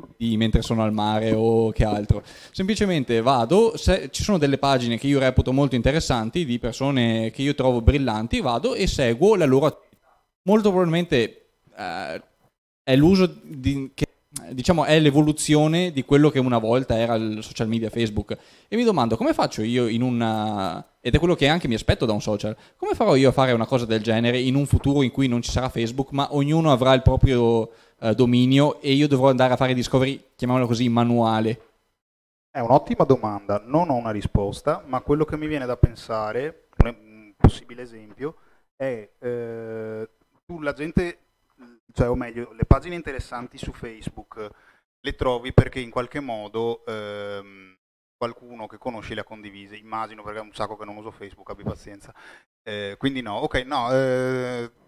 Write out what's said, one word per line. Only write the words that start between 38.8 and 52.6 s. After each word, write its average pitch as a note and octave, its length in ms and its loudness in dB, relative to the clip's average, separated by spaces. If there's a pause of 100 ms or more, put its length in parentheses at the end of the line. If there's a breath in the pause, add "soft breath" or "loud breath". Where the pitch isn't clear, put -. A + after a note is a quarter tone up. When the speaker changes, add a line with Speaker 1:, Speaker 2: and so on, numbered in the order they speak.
Speaker 2:
Eh, A2+ 920 -10 (340)
tu E3+ 160 -14
la C#3+ 140 -6
gente, E3 460 -4 (720)
cioè, B2 160 -2
o B2 80 -2
meglio, A#2 360 -10
le A2+ 120 -6
pagine F3 320 2
interessanti B2+ 600 -12
su - 160 -14
Facebook A2 800 -14 (480 soft breath)
le C#3 160 -10
trovi B2+ 380 -4
perché - 260 0
in A#2+ 120 -10
qualche B2 280 -8
modo, A2+ 680 -8
ehm, G2+ 880 -12 (400)
qualcuno A#2+ 500 -12
che G#2+ 120 -20
conosci A2+ 360 -12
le G#2+ 60 -10
ha G2+ 40 -8
condivise, G2+ 520 -20
immagino, A2 480 -12
perché G#2+ 160 -14
è - 20 -12
un G#2+ 100 -20
sacco G#2+ 240 -10
che G#2+ 80 -16
non G#2 120 -16
uso G#2+ 160 -16
Facebook, G2 380 -20
abbi G2 120 -16
pazienza. G#2 500 -14 (520 loud breath)